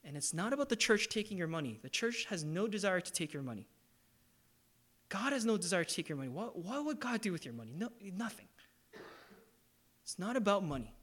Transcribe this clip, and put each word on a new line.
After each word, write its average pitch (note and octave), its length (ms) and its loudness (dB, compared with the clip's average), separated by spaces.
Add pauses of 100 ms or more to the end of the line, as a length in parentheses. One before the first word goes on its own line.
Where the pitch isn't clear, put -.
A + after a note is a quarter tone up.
And D3 100 -8
it's - 180 -2
not G3+ 200 0
about C#4 160 0
the A3+ 80 4
church G#3+ 320 6
taking G#3+ 280 -2
your E3+ 100 0
money. D3 340 -2
The C3 80 -10
church A#3 400 0
has E3 160 -2
no E3+ 220 2
desire F#3+ 340 2
to - 100 -8
take D#3 220 -4
your C#3+ 100 -4
money. A#2 240 -6 (1400)
God A#3 240 2
has A#3 120 2
no A3 120 6
desire E3+ 260 4
to - 120 0
take E3+ 120 -2
your D3+ 100 -2
money. C3+ 120 -2
What, F#3+ 280 -4
what B3 280 -2
would D4+ 160 -2
God A#3+ 180 0
do G#3 140 0
with D#3+ 100 -4
your B2 100 -8
money? A#2 220 -10
No, A3 140 -4 (260)
nothing. A3 320 -6 (1600)
It's - 140 -8
not A3 200 0
about G3+ 260 4
money. C#3 400 -2